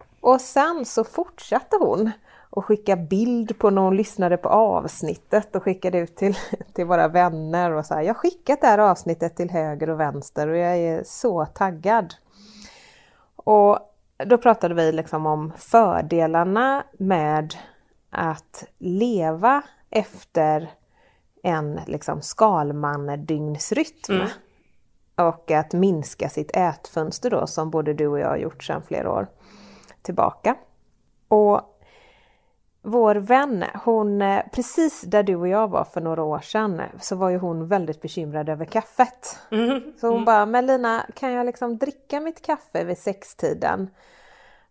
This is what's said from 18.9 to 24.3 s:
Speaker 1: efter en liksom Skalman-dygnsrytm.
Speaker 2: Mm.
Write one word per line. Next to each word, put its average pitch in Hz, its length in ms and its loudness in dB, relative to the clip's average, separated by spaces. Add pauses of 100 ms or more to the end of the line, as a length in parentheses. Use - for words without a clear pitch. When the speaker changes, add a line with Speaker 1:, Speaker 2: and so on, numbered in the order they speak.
Speaker 1:
efter 156 840 -2 (720)
en 156 440 -2
liksom 151 340 -6
Skalman-dygnsrytm. 147 1900 -2
Speaker 2:
Mm. 185 120 0 (880)